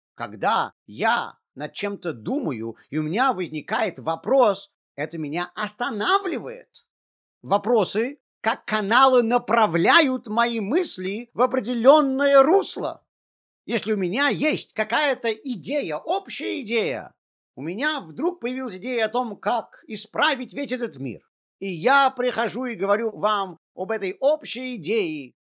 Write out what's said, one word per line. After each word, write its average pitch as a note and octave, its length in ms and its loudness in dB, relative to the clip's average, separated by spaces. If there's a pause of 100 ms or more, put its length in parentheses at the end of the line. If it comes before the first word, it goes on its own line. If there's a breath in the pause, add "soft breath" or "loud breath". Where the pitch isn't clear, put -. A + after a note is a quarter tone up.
(140)
Когда A#2+ 580 -2 (140)
я D#3+ 520 -2 (160)
над D3 180 -10
чем-то G3 400 -6
думаю, B2 640 -6 (140 soft breath)
и D3 80 -4
у D#3 40 0
меня A3 300 0
возникает F3+ 680 -4
вопрос, F#3 720 2 (240)
это D#3 240 -6
меня D#3+ 360 -6
останавливает. A3+ 1300 -4 (560)
Вопросы, G#3 800 0 (200)
как A3 240 -2
каналы, A#3+ 580 4
направляют A#3+ 1080 4
мои A#3 320 0
мысли G#3 760 -4
в A3+ 80 2
определённое C4 1000 6
русло. D#4 600 0 (640)
Если G#3+ 260 -2
у G#3+ 40 0
меня G3+ 320 0
есть A3+ 440 0
какая-то A#3 600 0
идея, A3 680 -6
общая D#4 640 -6
идея, F3 500 -2 (440)
у B2+ 60 -12
меня B3 380 -4
вдруг G3 400 -6
появилась B3+ 360 -6
идея A#3 300 -2
о G#3+ 40 -2
том, A#3 260 -4
как - 520 -4
исправить B3 680 -2
весь A3 180 -6
этот A3+ 260 -6
мир. B2 300 -10 (300)
И G3 100 -6
я B3+ 420 4
прихожу B3 560 -2
и A#3 100 -6
говорю G#3 340 0
вам G3 480 -2 (160)
об F#3 160 -4
этой G3 300 -4
общей B3+ 560 0
идее. D#3 560 -2 (240)